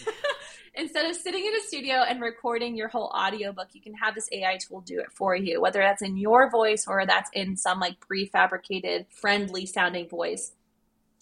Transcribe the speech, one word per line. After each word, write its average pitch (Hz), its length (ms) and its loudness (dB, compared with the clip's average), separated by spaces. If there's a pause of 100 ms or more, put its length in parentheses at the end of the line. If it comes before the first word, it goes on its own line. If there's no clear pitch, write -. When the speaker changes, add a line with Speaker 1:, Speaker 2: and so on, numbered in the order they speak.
(240)
Speaker 1:
<laughs> - 500 -8
Speaker 2:
Instead 311 340 -2
of 339 60 -2
sitting 370 300 -4
in 427 100 0
a 440 60 0
studio 269 420 0
and 247 180 2
recording 233 560 -2
your 220 120 -4
whole 226 260 -4
audiobook, 196 580 -2
you - 80 -20
can 214 140 -16
have 214 220 -2
this 220 160 -8
A 196 120 -4
I 185 120 2
tool 185 240 -12
do 180 180 -6
it - 140 -6
for 190 240 2
you, 180 240 0
whether 190 200 4
that's 196 220 4
in 196 140 -4
your 226 340 6
voice 220 380 2
or 190 180 0
that's 185 260 2
in 190 240 -2
some, 185 220 0
like, 180 220 -4
prefabricated, 185 1080 0
friendly 196 580 -2
sounding 175 420 0
voice. 170 440 -6 (680)